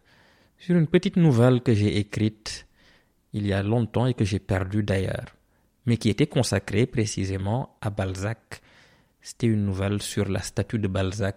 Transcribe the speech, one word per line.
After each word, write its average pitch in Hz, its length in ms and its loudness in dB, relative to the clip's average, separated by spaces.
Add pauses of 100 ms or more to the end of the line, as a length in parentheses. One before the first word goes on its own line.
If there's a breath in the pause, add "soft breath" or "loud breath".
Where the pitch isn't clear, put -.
(580 soft breath)
sur - 180 0
une 165 120 4
petite 185 280 0
nouvelle 127 460 6
que - 120 2
j'ai 101 240 2
écrite - 720 -4 (680 soft breath)
il 104 140 -4
y 98 60 0
a 98 100 0
longtemps 113 440 0
et 127 60 0
que 113 120 0
j'ai 95 140 0
perdue 98 440 -2
d'ailleurs, 95 420 -2 (600)
mais 117 120 2
qui - 120 0
était 143 180 2
consacrée 104 580 0
précisément 101 960 -4
à 110 80 -4
Balzac. 98 720 -6 (600 soft breath)
C'était - 260 -4
une 107 180 2
nouvelle 98 360 -2
sur 101 280 -2
la 95 120 -2
statue - 380 -4
de 101 80 0
Balzac 95 500 -2